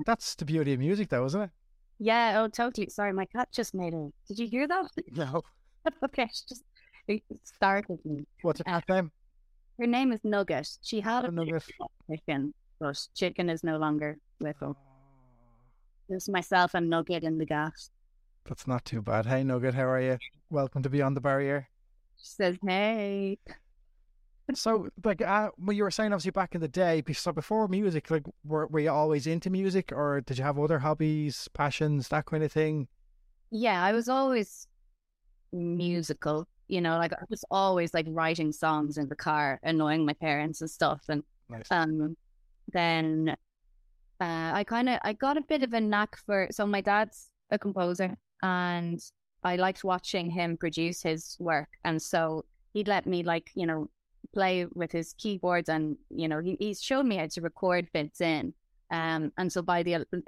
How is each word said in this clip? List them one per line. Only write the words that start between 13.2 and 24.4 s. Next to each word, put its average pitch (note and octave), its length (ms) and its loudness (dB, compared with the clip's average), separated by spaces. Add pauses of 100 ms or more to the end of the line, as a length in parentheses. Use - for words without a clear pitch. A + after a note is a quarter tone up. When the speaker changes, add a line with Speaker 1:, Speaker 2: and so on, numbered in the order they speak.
Speaker 2:
is D#3+ 120 -4
no D#3+ 140 0
longer D3+ 400 -2 (220)
with D3+ 200 -6
them. C#3+ 160 -6
Speaker 1:
Oh. - 120 -20 (1200)
Speaker 2:
It's F#3 180 -4
myself F3+ 460 4
and E3+ 160 2
Nugget E3 340 0
in D#3+ 140 0
the D#3+ 80 0
gaff. D3+ 440 -4 (560)
Speaker 1:
That's - 200 -10
not B2+ 180 0
too A2+ 200 -4
bad. A2 240 0
Hey, C3 160 2
Nugget, B2+ 320 0
how C3 120 2
are C3 140 2
you? B2+ 160 0 (320)
Welcome C#3 320 -2
to C3+ 80 -2
Beyond C#3 260 2
the C3 60 -2
Barrier. C#3 480 0 (480)
Speaker 2:
She - 80 -20
says, F3+ 320 0 (100)
"Hey." G3+ 720 0 (1160)